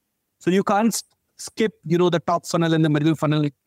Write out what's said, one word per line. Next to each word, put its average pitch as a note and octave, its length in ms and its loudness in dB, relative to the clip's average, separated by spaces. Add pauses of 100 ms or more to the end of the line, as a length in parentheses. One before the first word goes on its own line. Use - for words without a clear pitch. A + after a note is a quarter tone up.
(380)
So - 120 -2
you F#3+ 140 2
can't G#3+ 240 0
s-, - 160 -4 (320)
skip, - 380 -6 (100)
you E3+ 140 0
know, F3+ 120 2
the E3+ 100 -2
top E3+ 260 -4
funnel E3 260 0
and D#3+ 120 2
the D#3+ 40 2
middle D3+ 260 2
funnel D3+ 340 0 (180)